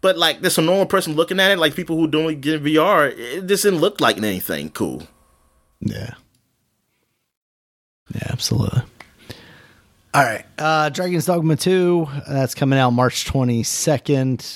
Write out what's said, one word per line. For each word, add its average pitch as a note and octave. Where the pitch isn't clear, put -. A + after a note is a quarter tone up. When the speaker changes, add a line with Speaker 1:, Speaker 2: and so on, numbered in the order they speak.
Speaker 1:
But, F#3+
like, D#3+
there's F3+
a E3+
normal F3+
person F3+
looking E3+
at F#3+
it, G3
like, D#3
people E3+
who D#3+
don't D#3
get D3
in D3+
V D3+
R, D#3+
it B2+
just G3
didn't F#3+
look G3+
like A#2
anything F#2
cool. D#2
Speaker 2:
Yeah. G#2+
Yeah, -
absolutely. -
All C#3+
right. A2
Uh, D#3
Dragon's F3
Dogma D#3+
two, F3
that's C3+
coming C3+
out B2+
March B2
twenty-second. C3